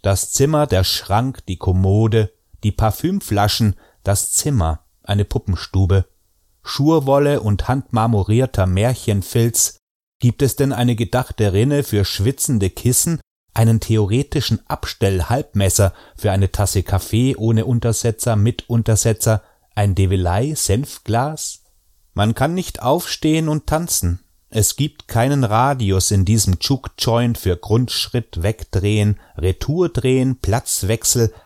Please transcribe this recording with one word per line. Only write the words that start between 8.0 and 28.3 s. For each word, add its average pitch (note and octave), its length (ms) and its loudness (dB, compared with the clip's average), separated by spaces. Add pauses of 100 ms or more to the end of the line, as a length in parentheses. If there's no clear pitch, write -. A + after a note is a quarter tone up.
Märchenfilz. A2 1080 0 (440)
Gibt A#2 220 2
es C3 140 0
denn C#3 160 0
eine A#2+ 240 0
gedachte G#2+ 580 -2
Rinne C#3 280 2
für G2+ 220 0
schwitzende G2+ 680 -2
Kissen, D3+ 500 -2 (340)
einen A2+ 260 4
theoretischen A2 880 0
Abstellhalbmesser G2 1200 0 (240)
für G#2+ 140 -2
eine G2 220 0
Tasse G2 300 0
Kaffee A#2 540 0
ohne A2 280 0
Untersetzer, A#2 720 0
mit G#2 320 0
Untersetzer, A2+ 760 0 (320)
ein G2+ 200 2
Develei-Senfglas? G#2+ 1700 -2 (500)
Man G#2+ 220 0
kann D#3 200 0
nicht - 280 -6
aufstehen D#3+ 680 0
und D3+ 180 -2
tanzen. D3+ 540 -2 (300)
Es - 260 -2
gibt - 320 -6
keinen C3 360 2
Radius A2 680 0
in G2 140 2
diesem G2+ 360 2
Juke-Joint A#2 760 -2
für F2+ 180 -2
Grundschritt, A#2 880 -2